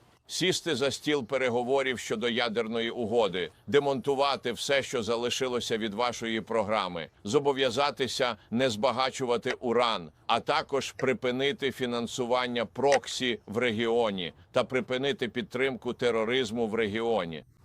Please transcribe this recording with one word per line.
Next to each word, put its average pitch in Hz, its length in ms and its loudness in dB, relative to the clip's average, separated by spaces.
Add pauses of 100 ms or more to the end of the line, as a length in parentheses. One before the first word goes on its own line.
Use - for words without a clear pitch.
(280)
Сісти 170 480 0
за 131 160 2
стіл 143 340 0
переговорів 127 720 0
щодо 117 300 -2
ядерної 117 600 0
угоди, 101 640 0 (160)
демонтувати 135 840 2
все, 135 320 0
що 120 200 -2
залишилося 120 760 -2
від 107 160 -2
вашої 113 480 -2
програми, 95 640 -2 (160)
зобов'язатися 131 1120 0 (160)
не 127 180 2
збагачувати 123 840 0
уран, 113 600 0 (160)
а 113 120 4
також 143 520 -2
припинити 127 800 -2
фінансування 120 960 -2
проксі 127 800 2
в 104 120 -6
регіоні 113 760 0 (180)
та 127 120 2
припинити 127 640 -2
підтримку 120 640 -4
тероризму 117 760 0
в 104 80 -4
регіоні. 104 680 -2 (220)